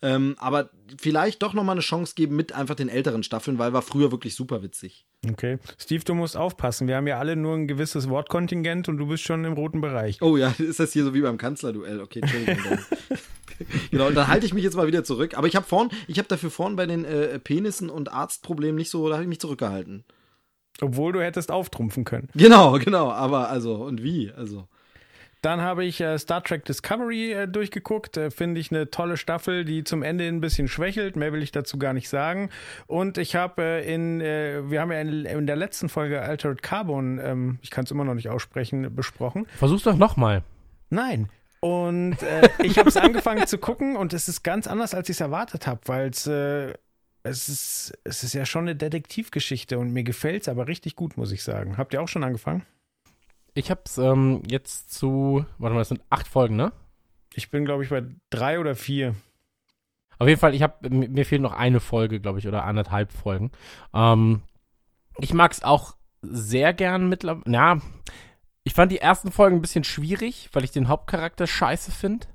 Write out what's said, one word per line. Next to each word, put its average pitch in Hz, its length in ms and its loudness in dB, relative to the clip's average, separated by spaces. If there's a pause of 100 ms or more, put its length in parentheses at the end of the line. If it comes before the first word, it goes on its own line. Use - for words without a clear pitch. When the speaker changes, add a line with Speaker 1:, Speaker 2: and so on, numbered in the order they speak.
Speaker 1:
Ähm, 135 340 0
aber 139 320 -2 (320)
vielleicht 156 400 0
doch 202 140 -2
nochmal 196 180 0
eine 180 80 -2
Chance 165 340 -4
geben 147 200 0
mit 160 180 -2
einfach 139 220 -4
den 131 140 -4
älteren 117 340 -2
Staffeln, 120 340 -4
weil 120 160 0
war 127 80 2
früher 143 300 2
wirklich 117 240 -6
super 127 260 -6
witzig. - 460 -14 (200)
Speaker 2:
Okay. 123 300 -2 (220)
Steve, 160 240 -4
du 175 100 -2
musst 170 240 -2
aufpassen. 131 500 -2
Wir 127 80 0
haben 139 120 0
ja 139 100 -2
alle 151 180 -2
nur 160 200 -2
ein 156 120 -2
gewisses 143 400 -2
Wortkontingent 170 800 -2
und 156 100 -2
du 147 100 -4
bist 156 160 -4
schon 165 220 -2
im 165 80 -2
roten 156 280 -4
Bereich. 117 400 -2
Speaker 1:
Oh 160 160 6
ja, 131 180 4
<laughs> - 40 -18
ist 160 200 -2
das 156 140 2
hier 151 120 4
so 135 100 0
wie 143 60 4
beim 120 180 0
Kanzlerduell? 107 640 -6
Okay, 104 200 -12
Entschuldigung. 131 480 0
Dann. - 500 -4
<laughs> - 720 -8
Genau, 135 200 4
da 143 160 4
halte 196 180 4
ich 175 80 -2
mich 190 100 0
jetzt 180 140 0
mal 175 100 2
wieder 160 160 2
zurück. 139 340 -2
Aber 147 100 2
ich 156 80 2
hab 190 120 2
vorn, 220 220 2 (180)
ich 160 120 -4
hab 202 80 -4
dafür 170 240 -4
vorn 196 240 -4
bei 180 100 0
den, 170 180 -4
äh, 147 360 -2
Penissen 180 500 -4
und 147 240 -8
Arztproblemen 156 640 -4
nicht 160 160 -4
so, 156 180 0
da 156 60 0
hab 156 60 -2
ich 180 60 -4
mich 165 140 -6
zurückgehalten. 98 640 -6 (760)
Speaker 2:
Obwohl 143 300 -2
du 185 100 0
hättest 170 300 -4
auftrumpfen 131 540 -4
können. 123 300 -6
Speaker 1:
Genau, 185 440 12
genau. 165 320 2
Aber 127 380 0
also, 117 340 -2
und 127 200 -6
wie? 135 280 -4
Also. 104 360 -12 (760)
Speaker 2:
Dann 165 200 0
habe 180 240 0
ich, 175 160 -4
äh, 160 180 0
Star 170 240 -4
Trek 160 220 -4
Discovery, 226 680 -4
äh, 202 140 -4
durchgeguckt. 208 680 -6
Äh, 156 140 -2
finde 170 300 -4
ich 151 100 -6
eine 156 200 -2
tolle 175 260 -4
Staffel, 175 480 -4
die 156 200 -4
zum 160 180 -2
Ende 170 240 -2
ein 170 140 -2
bisschen 151 260 0
schwächelt. 190 480 -4
Mehr 151 160 -2
will 151 100 -4
ich 143 100 -6
dazu 143 260 -6
gar 135 160 -2
nicht 131 160 -4
sagen. 175 400 -2 (380)
Und 185 300 -2
ich 180 180 -4
habe, 180 260 -2
äh, 165 320 -2
in, 165 280 -2
äh, 151 480 -4
wir 147 120 0
haben 170 100 -2
ja 160 100 -2
in, 151 240 -4
in 143 220 -2
der 147 80 0
letzten 175 340 -4
Folge 147 320 -2
Altered 147 400 -4
Carbon, 139 600 -2
ähm, 127 380 -2
ich - 100 -16
kann's 131 200 -4
immer 143 140 -2
noch 127 100 -2
nicht 113 140 -6
aussprechen, 127 680 -4
besprochen. 127 520 -6 (100)
Speaker 3:
Versuch's 165 260 4
doch 214 140 6
noch 208 200 6
mal. 104 260 4 (460)
Speaker 2:
Nein. 180 400 0 (320)
Und, 175 600 0
äh, 156 340 6
<laughs> - 80 0
ich - 140 2
hab's 392 200 8
angefangen 285 500 4
zu 208 100 -2
gucken 269 380 -4
und 185 180 -2
es 170 140 -4
ist - 160 -8
ganz 185 240 -2
anders, 214 260 -4
als 180 160 -6
ich's 175 120 -4
erwartet 160 460 -4
hab, 123 200 -6
weil's, 131 400 -4
äh, 143 460 -2 (500)
es 127 260 -6
ist, - 440 -8 (100)
es - 200 -8
ist 123 100 -6
ja 135 120 -2
schon 165 180 -2
eine 170 120 -4
Detektivgeschichte 151 1040 -6
und 123 140 -2
mir 123 100 -2
gefällt's 151 460 -4
aber 123 180 -4
richtig 160 300 -8
gut, 165 200 -6
muss 107 140 -4
ich 95 120 -8
sagen. 101 340 -6
Habt 135 160 -6
ihr 135 80 -2
auch 170 60 -4
schon 170 160 -4
angefangen? 135 420 -4 (880)
Speaker 3:
Ich - 160 -2
hab's, - 260 -6
ähm, 131 500 4
jetzt - 460 -6
zu, 139 500 0 (140)
warte 113 160 -2
mal, 117 80 2
das 107 80 -2
sind 127 200 -4
acht - 200 0
Folgen, 120 260 4
ne? 143 160 2 (600)
Speaker 2:
Ich - 160 -10
bin, 143 160 -2
glaub 143 160 -2
ich, 131 80 -6
bei 131 140 -2 (260)
drei 135 300 0
oder 151 140 -2
vier. 131 420 -2 (1040)
Speaker 3:
Auf 127 120 6
jeden 156 100 8
Fall, 151 160 8
ich 135 80 2
hab, - 220 -2
m-, 131 260 2
mir 135 140 2
fehlt 139 160 2
noch 127 100 2
eine 123 300 4
Folge, 110 400 0
glaub 98 160 -2
ich, 101 100 -4
oder 101 160 -2
anderthalb 104 480 0
Folgen. 101 400 -4 (420)
Ähm, 113 500 6 (760)
ich 135 160 -2
mag's 170 280 6
auch - 340 2 (260)
sehr 123 520 2
gern 185 360 2
mittlerweile. 175 380 -4
Na, 143 340 6 (800)
ich - 120 -2
fand 180 160 8
die 185 80 -2
ersten 185 320 4
Folgen 196 260 8
ein 165 40 2
bisschen 165 220 -2
schwierig, 190 720 -6
weil 131 100 2
ich 131 80 -4
den 131 160 2
Hauptcharakter 165 600 -2
scheiße 160 440 -2
find. 208 440 -4